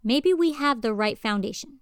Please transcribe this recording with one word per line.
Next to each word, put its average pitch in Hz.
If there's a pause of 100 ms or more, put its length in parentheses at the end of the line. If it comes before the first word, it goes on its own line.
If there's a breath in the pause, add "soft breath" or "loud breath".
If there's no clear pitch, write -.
Maybe 285
we 330
have 277
the 220
right 208
foundation. 208